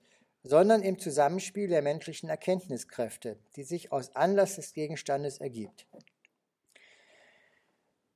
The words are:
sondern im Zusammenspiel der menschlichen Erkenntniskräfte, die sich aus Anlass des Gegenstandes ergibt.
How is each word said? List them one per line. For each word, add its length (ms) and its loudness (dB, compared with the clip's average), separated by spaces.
sondern 400 6
im 160 -2
Zusammenspiel 680 0
der 140 2
menschlichen 480 -4
Erkenntniskräfte, 1080 -6
die 80 -12
sich 260 -8
aus 240 -6
Anlass 420 4
des 180 -14
Gegenstandes 640 -4
ergibt. 480 -10